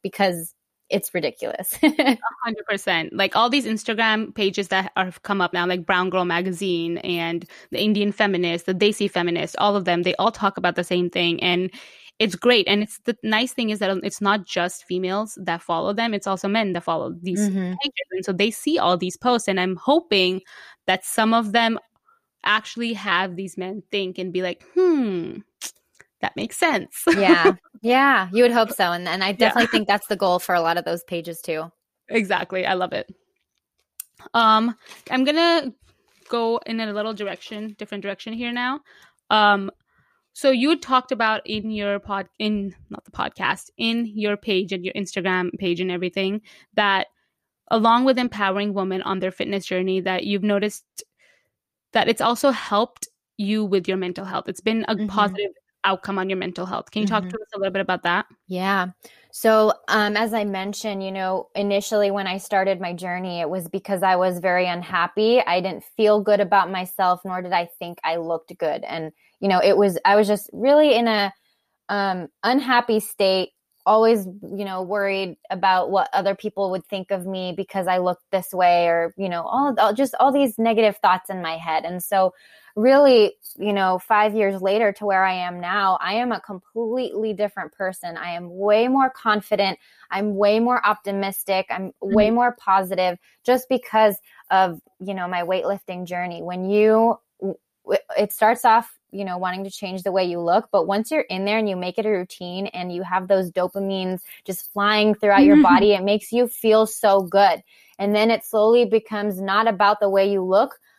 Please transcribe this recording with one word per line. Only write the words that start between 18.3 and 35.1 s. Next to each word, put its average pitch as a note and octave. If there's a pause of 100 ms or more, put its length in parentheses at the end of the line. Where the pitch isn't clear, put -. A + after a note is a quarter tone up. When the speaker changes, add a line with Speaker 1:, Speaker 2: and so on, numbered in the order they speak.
Speaker 2:
they G3+
see D4+
all F3
these F#3
posts, B3
and F#3+
I'm F#3
hoping F#3+ (440)
that F#3
some A3+
of A3+
them A3+ (640)
actually A3+
have F#3+
these F#3
men F#3 (100)
think F#3+
and F#3
be F3+
like, F3+ (120)
"Hmm, C4 (840)
that -
makes G#3+
sense." D4
<laughs> E4
Speaker 1:
Yeah. E4+ (280)
Yeah. B3
You A3
would B3
hope A3+
so. F3
And, F3
and F#3
I F#3
Speaker 2:
Yeah. G3+
Speaker 1:
definitely A#3
think G#3+
that's G#3
the G#3
goal F3+
for F3
a F3
lot E3
of E3+
those E3+
pages E3+
too. D#3+ (380)
Speaker 2:
Exactly. F#3
I F#3+
love F3+
it. - (1200)
Um, A3 (360)